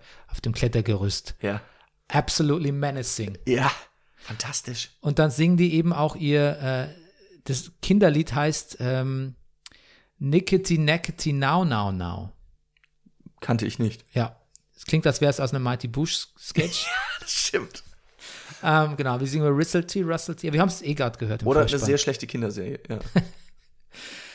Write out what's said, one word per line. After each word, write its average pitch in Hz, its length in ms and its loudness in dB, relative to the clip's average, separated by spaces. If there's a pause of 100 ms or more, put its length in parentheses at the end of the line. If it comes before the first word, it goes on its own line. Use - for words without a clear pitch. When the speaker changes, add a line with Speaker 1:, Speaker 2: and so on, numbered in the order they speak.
(280)
Speaker 1:
auf - 140 -6
dem 117 120 -2
Klettergerüst. 104 880 0
Speaker 2:
Ja. 104 200 -2 (480)
Speaker 1:
Absolutely 143 640 0
menacing. 123 720 -4
Speaker 2:
Ja, 127 260 4 (460)
fantastisch. 117 840 -8
Speaker 1:
Und 147 180 -2
dann 156 140 4
singen 165 240 4
die 170 200 4
eben 165 180 2
auch 147 240 -2
ihr, 147 440 2
äh, 131 260 -2 (580)
das - 260 -6 (100)
Kinderlied 170 540 4
heißt, 151 460 -2
ähm, 131 540 -2 (840)
Nickety 180 580 2
Nackety 156 540 0
Now 143 320 2
Now 107 300 2
Now. 90 400 -6 (1040)
Speaker 2:
Kannte 110 260 0
ich 104 140 -4
nicht. 113 320 -2
Speaker 1:
Ja. 117 240 -2 (400)
Es - 100 -20
klingt, 160 220 2
als 143 140 2
wär's 143 180 4
aus 131 140 -2
einem 131 100 0
Mighty 123 240 -2
Boosh 139 400 -4 (100)
Sketch. - 480 -2
Speaker 2:
<laughs> - 0 -
Ja, 698 60 -4 (300)
das - 100 -8
stimmt. - 500 -2 (840)
Speaker 1:
Ähm, 151 340 2
genau, 131 220 -2
wie 135 80 -2
singen 147 160 0
wir 143 120 4
Ristlety, 170 460 0
Rustlety? 165 460 -4
Ja, 151 60 -4
wir 156 80 4
haben's 180 200 2
eh 147 120 -2
grad 135 260 -2
gehört 107 220 -2
im 107 60 -2
Speaker 2:
Oder 143 140 6
eine - 80 4
Speaker 1:
Vorspann. 139 180 0
Speaker 2:
sehr 143 100 4
schlechte 139 280 -2
Kinderserie, 110 540 -6 (100)
ja. 110 100 -6 (140)
Speaker 1:
<laughs> 175 80 4 (1120)